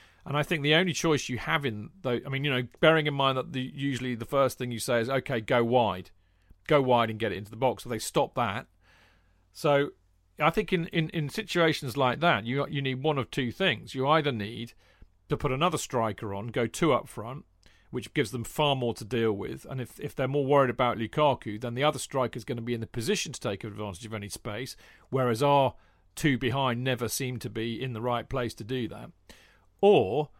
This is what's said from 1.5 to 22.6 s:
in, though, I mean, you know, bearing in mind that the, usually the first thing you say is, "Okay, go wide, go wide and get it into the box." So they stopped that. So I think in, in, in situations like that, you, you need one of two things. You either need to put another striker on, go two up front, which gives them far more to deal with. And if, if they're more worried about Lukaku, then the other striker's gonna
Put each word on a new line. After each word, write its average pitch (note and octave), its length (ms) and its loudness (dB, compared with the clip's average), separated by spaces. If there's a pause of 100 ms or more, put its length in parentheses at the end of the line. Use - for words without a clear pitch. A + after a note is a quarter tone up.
in, A2 280 -6 (100)
though, A#2+ 240 -2
I - 40 -8
mean, C3+ 140 -4
you D3 60 0
know, B2+ 140 2 (160)
bearing D#3+ 260 6
in D3 80 0
mind C3+ 240 2
that A#2+ 160 -4
the, C3 80 -4
usually C3 540 -4
the A2 100 -8
first C#3 320 2
thing B2 140 -6
you A2+ 80 -6
say A#2+ 220 2
is, B2 100 -2
"Okay, C3 300 -2
go A#2+ 220 4
wide, A2+ 460 2 (580)
go D3 140 6
wide A#2+ 300 4
and G#2+ 80 -8
get G#2+ 120 0
it E2+ 60 -2
into G#2+ 140 -10
the - 40 -14
box." A2+ 280 0
So A#2 60 -10
they A2+ 100 -4
stopped - 360 -2
that. A#2 300 -2 (880)
So C#3+ 380 2 (480)
I D3+ 100 4
think F#3+ 240 0
in, E3+ 140 0
in, D#3+ 220 0
in D3+ 200 -4
situations D#3+ 680 0
like B2+ 220 2
that, C#3+ 260 2
you, C3+ 220 -2
you C#3+ 140 -4
need C3 220 -4
one D3 160 2
of A#2 100 -4
two B2 220 -2
things. D3+ 420 -2
You C3 140 -2
either D3 240 4
need A2+ 420 -6 (560)
to D3 80 0
put C3+ 140 0
another D3 260 0
striker A2 560 -2
on, G2+ 140 -8
go A#2 180 0
two D3 280 2
up - 140 0
front, A#2+ 380 -12 (440)
which B2 240 -8
gives C#3 180 0
them A#2+ 120 -6
far C#3+ 320 0
more B2 180 -2
to - 120 -12
deal A2+ 280 0
with. G2 360 -8
And C3 120 -6
if, - 180 -14
if - 160 -8
they're C3 120 -2
more C#3+ 180 0
worried C3+ 240 6
about A#2+ 280 0
Lukaku, A#2 640 0
then A#2+ 140 -8
the B2+ 100 -2
other D3 160 2
striker's B2 460 -4
gonna A#2+ 160 -6